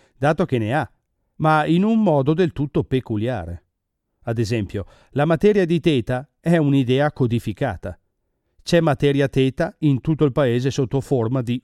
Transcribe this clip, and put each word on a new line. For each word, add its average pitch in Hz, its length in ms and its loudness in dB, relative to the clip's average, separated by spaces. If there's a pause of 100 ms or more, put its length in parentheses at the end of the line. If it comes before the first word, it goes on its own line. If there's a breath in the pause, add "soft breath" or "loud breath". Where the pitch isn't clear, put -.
(160)
dato 160 300 0
che 127 120 -2
ne 110 160 -2
ha, 143 160 -2 (480)
ma 156 280 2
in 170 180 2
un 220 180 2
modo 151 320 2
del 165 200 0
tutto 147 320 -4
peculiare. 107 800 -6 (600)
Ad 117 120 -4
esempio, 107 480 -2 (240 soft breath)
la 139 160 -2
materia 185 400 2
di 165 160 0
Theta 131 480 0 (100)
è 170 160 2
un'idea 139 560 2
codificata. 113 880 -4 (640)
C'è - 180 2
materia 143 480 2
Theta 165 520 -2
in 139 200 2
tutto 156 240 -2
il 143 80 2
paese 123 400 0
sotto 139 300 -2
forma 127 400 -2
di 120 220 -4